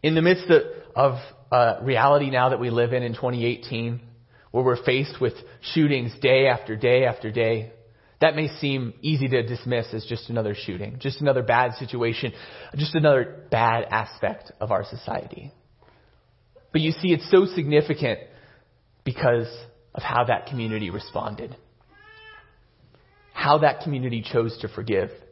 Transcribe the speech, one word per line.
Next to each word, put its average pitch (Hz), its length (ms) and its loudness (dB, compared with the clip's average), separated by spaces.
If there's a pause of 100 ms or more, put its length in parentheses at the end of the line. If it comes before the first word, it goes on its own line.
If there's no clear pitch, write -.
In 156 140 2
the 160 80 4
midst 180 260 4
of, 165 140 8 (320)
of, 131 240 2 (340)
uh, 120 300 4
reality 135 480 4
now 127 180 4
that 131 100 0
we 123 100 -2
live 117 240 2
in, 123 120 -2
in 117 100 -4
twenty 123 300 -4
eighteen, 117 560 -4 (500)
where 127 140 0
we're 123 180 2
faced 135 380 0
with 120 140 0 (260)
shootings 139 600 0
day 131 280 6
after 117 260 -2
day 123 300 4
after 117 260 -2
day, 113 400 0 (500)
that 156 140 4
may 151 140 -2 (100)
seem 135 340 -4 (100)
easy 139 260 0
to 120 180 0
dismiss 120 480 -4
as 110 100 -8
just - 260 -10
another 110 260 -4
shooting, 101 420 -10
just 135 220 -6
another 131 240 2
bad 120 300 2
situation, 120 580 -4 (440)
just 151 200 -2
another 143 560 4
bad 117 320 2
aspect - 680 -4 (100)
of 110 120 -2
our - 120 0
society. - 680 -12 (1200)
But 156 80 2
you 156 100 2
see, 175 220 0
it's - 180 0
so 190 160 8
significant 147 720 0 (840)
because 120 420 0 (480)
of - 80 -10
how 120 220 0
that 117 220 -2
community 110 440 -6
responded, 107 680 -10 (1800)
how 151 260 2
that 147 240 2
community 127 460 -4
chose 113 340 -2
to 107 60 -8
forgive. 101 420 -4 (220)